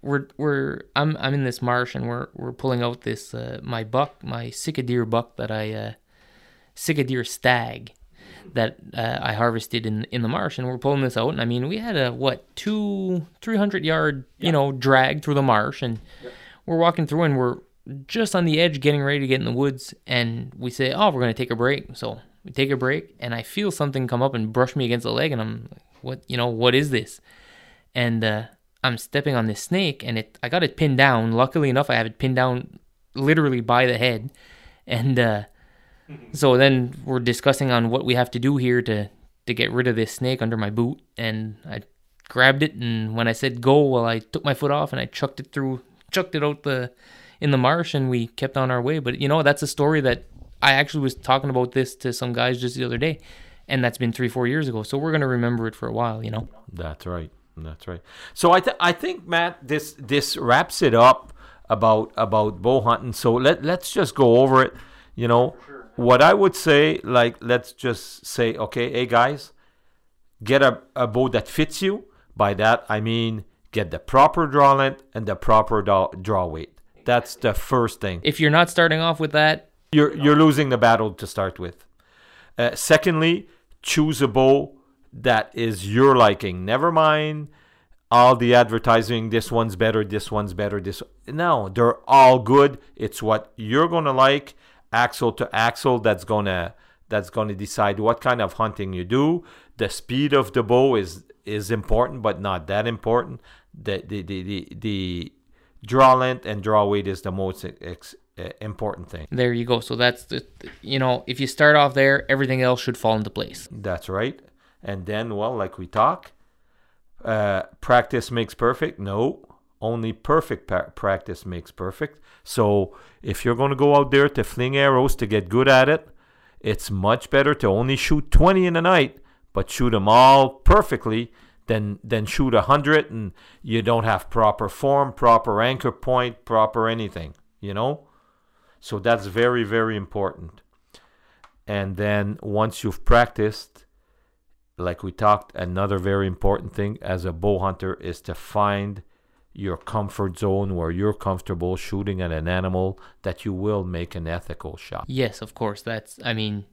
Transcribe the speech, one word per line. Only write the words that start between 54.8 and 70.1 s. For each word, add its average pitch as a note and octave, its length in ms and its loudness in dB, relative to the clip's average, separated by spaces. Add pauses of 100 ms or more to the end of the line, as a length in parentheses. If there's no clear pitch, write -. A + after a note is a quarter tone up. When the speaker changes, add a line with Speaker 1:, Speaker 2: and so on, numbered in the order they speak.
Speaker 1:
So A2 160 -6
we're D#3 140 -4
gonna D3+ 160 0
remember A#2+ 400 0
it A2 80 -8
for A#2 120 -10
a A#2 60 -8
while, A2+ 300 -4
you A2 80 -8
know? G#2+ 180 -8 (240)
Speaker 3:
That's D#2+ 320 -12
right. F2 260 -10 (240)
That's D#2+ 320 -16
right. F2 140 -12 (320)
So F3 180 2
I F#3 100 4
th-, - 180 -4
I F3 140 2
think, G#3 340 -8
Matt, E3+ 400 -4
this, D3 320 -6
this C3+ 380 -2
wraps C3 440 2
it B2+ 140 4
up - 380 6 (360)
about, A2 480 2
about G#2 460 0
bow B2+ 180 2
hunting. A#2 320 0
So A#2 220 0
let, C3 280 2
let's F3 280 -4
just F3+ 240 -2
go A#2+ 220 6
over C3 260 6
it. - 100 -2 (420)
You A#2 120 -4
know, A#2+ 240 4
Speaker 1:
For - 140 -20
sure. - 300 -20
Speaker 3:
what B2 260 6
I E3 120 8
would G3 220 2
say, D#3 480 2
like, A#2+ 380 2
let's C#3+ 320 -2
just - 520 -8
say, A2+ 300 -2
okay, A#2+ 360 -6
hey, B2 140 -2
guys, B2 460 0 (920)